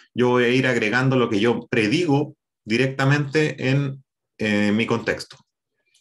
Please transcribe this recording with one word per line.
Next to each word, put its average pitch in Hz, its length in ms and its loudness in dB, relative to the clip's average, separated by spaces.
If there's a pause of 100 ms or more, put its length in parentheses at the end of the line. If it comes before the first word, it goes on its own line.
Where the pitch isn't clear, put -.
(140)
yo 123 140 2
voy 123 160 2
a 117 40 2
ir 131 180 2
agregando 123 500 0
lo 120 120 2
que 101 120 -2
yo 113 280 0
predigo 139 680 0 (280)
directamente 135 1040 0
en, 135 340 -2 (360)
en 104 380 0
mi 113 100 0
contexto. 110 500 -4 (640)